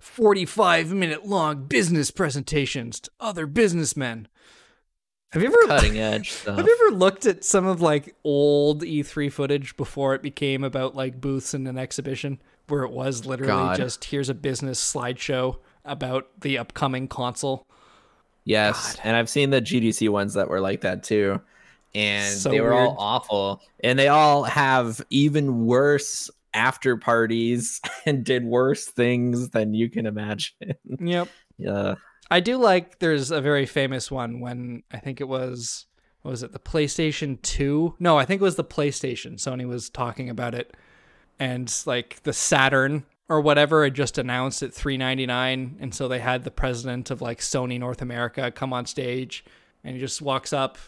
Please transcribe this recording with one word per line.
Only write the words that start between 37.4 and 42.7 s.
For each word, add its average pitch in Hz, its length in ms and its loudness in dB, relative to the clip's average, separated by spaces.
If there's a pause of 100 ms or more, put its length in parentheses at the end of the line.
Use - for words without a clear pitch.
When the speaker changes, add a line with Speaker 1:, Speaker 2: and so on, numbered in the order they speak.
Speaker 1:
two? 147 580 0
No, 170 200 6
I 131 80 4
think 190 160 0
it - 20 4
was 185 120 2
the 170 80 -2
PlayStation. 135 720 -4
Sony 127 300 -6
was 123 220 -8
talking 123 400 -6
about 120 260 -6
it, 120 200 -10 (640)
and, 127 360 -4 (120)
like, 123 380 -6
the 143 100 -2
Saturn 135 680 2 (260)